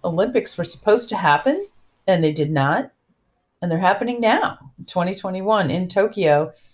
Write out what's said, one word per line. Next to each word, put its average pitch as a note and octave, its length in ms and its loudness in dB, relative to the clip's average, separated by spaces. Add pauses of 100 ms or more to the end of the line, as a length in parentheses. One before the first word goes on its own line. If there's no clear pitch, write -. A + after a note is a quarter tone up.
Olympics G3+ 560 -2
were E3+ 60 -4
supposed A3 460 0
to A3 60 -4
happen, F#3+ 520 0 (360)
and F3 200 2
they D3+ 80 2
did D3+ 180 -2
not. D3+ 400 0 (720)
And F3 80 -2
they're E3 80 0
happening G3+ 420 0
now, A#3 380 0 (300)
twenty F3+ 260 -2
twenty-one, F#3+ 560 -2
in F3+ 160 -2
Tokyo. F3 640 2 (240)